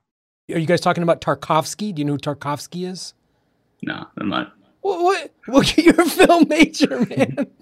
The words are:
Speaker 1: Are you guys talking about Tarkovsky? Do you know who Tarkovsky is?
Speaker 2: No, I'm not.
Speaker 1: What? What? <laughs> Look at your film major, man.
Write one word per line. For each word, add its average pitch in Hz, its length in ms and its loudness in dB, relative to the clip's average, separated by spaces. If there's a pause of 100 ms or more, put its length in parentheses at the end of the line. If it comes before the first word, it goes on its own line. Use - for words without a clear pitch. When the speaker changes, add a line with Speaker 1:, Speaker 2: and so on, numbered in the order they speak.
(520)
Speaker 1:
Are 175 60 -4
you 165 80 -2
guys 165 140 2
talking 175 220 0
about 170 180 0
Tarkovsky? 160 760 -2
Do 147 60 -6
you 147 60 -4
know 143 60 -2
who 139 60 -4
Tarkovsky 147 720 -8
is? - 220 -14 (680)
Speaker 2:
No, - 240 -10 (120)
I'm - 100 -6
not. 64 240 -6 (300)
Speaker 1:
What? 370 200 -2
What? 349 360 0
<laughs> - 100 -18
Look 240 180 4 (120)
at - 60 -
your 339 200 6
film 339 440 4
major, 302 580 2
man. 254 400 -2 (160)